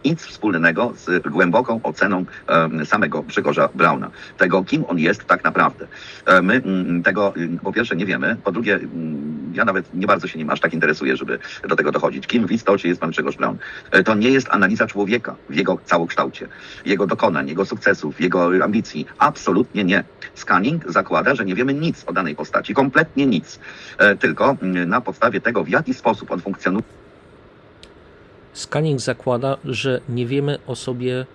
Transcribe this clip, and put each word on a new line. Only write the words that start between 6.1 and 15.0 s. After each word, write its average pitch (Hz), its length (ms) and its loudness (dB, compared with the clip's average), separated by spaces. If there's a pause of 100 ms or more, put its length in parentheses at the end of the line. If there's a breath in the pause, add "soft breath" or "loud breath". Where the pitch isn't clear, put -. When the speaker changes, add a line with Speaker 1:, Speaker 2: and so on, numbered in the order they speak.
Speaker 1:
E, 90 160 8
my, 95 120 4
mm, 92 480 0
tego, 98 340 2
mm, 85 220 -4
po 95 140 -4
pierwsze 110 240 -2
nie 92 100 -2
wiemy, 87 380 -2
po - 80 0
drugie, 98 220 0
mm, 78 800 -6
ja 117 100 -2
nawet 95 300 -2
nie 92 120 -2
bardzo - 220 2
się 80 100 -10
nim 78 120 -6
aż 71 100 -2
tak 82 140 0
interesuję, 73 420 0
żeby - 220 -4 (300 loud breath)
do - 80 0
tego 73 160 0
dochodzić. - 340 -2
Kim 117 200 2
w 90 60 -2
istocie 101 360 2
jest 87 120 0
pan 82 100 -2
Grzegorz 82 260 -4
Braun? - 220 -2 (320 loud breath)
E, 95 120 6
to 110 120 2
nie 110 160 4
jest 135 200 4
analiza 107 360 2
człowieka 101 500 -2 (140)